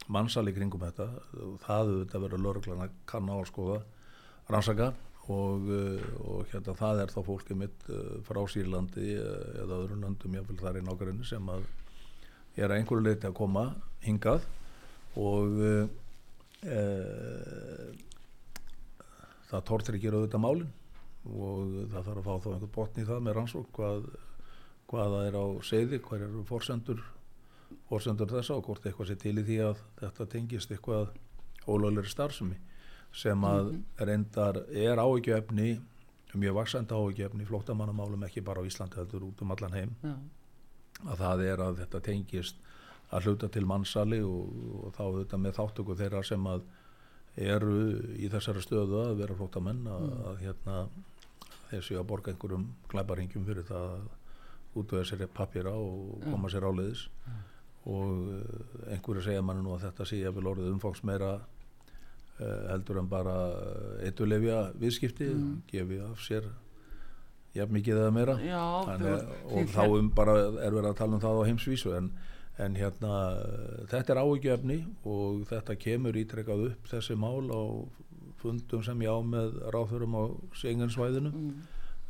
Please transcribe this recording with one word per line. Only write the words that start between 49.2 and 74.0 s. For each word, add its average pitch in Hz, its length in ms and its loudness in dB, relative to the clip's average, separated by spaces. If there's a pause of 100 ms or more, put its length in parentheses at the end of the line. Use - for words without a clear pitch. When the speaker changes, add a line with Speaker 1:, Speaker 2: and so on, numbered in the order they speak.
Speaker 1:
flóttamenn, 101 520 -2
að, 101 140 -2
Speaker 2:
Mm. 127 240 -2
Speaker 1:
að 95 180 -6
hérna, 95 460 -2 (840)
þeir 98 100 -4
séu 92 180 -2
að 92 80 -2
borga 101 260 -4
einhverjum 95 340 -2 (220)
glæparingjum 92 560 -2
fyrir 95 180 -2
það 90 320 -4
að 101 140 -8 (640)
útvega 101 300 0
sér 95 220 -2
pappíra 92 440 -2
og 101 480 -4
Speaker 2:
Já. 151 120 -2
Speaker 1:
koma 98 180 0
sér 95 140 0
áleiðis. 95 440 0 (200)
Speaker 2:
Já. 123 40 -6 (540)
Speaker 1:
Og, 98 420 0
eh, 107 720 -8
einhverju 98 260 -2
segja 98 200 2
manni 95 200 0
nú 92 140 -2
að 92 140 -6
þetta 98 140 -6
sé 104 160 -2
jafnvel 95 340 0
orðið 92 240 0
umfangsmeira, 98 640 -2 (960)
eh, 104 320 -2
heldur 95 280 -2
en 92 80 0
bara, 92 440 0 (500)
eh, 95 100 -2
eiturlyfja 107 640 4
viðskipti, 120 600 0
Speaker 2:
Mm. 147 320 0
Speaker 1:
gefi 92 320 -2
af 107 200 -6
sér 107 240 -2 (1080)
jafn 104 200 0
mikið 107 220 4
eða 110 180 8
meira. 123 260 4
Speaker 2:
Já, 175 460 0
Speaker 1:
Þannig 92 140 0
Speaker 2:
þú 95 80 2
Speaker 1:
að, - 200 2
Speaker 2:
veist, - 180 -8
Speaker 1:
og - 60 -6
Speaker 2:
því 95 160 4
Speaker 1:
þá 104 200 6
Speaker 2:
fer- 104 120 8
Speaker 1:
um 107 100 6
bara 104 220 10 (340)
er 104 60 4
verið 104 180 4
að 101 80 2
tala 110 160 4
um 107 80 6
það 110 180 6
á 107 80 6
heimsvísu, 117 500 2
en, 90 140 2 (460)
en 98 180 0
hérna, 98 1120 0
þetta 127 220 2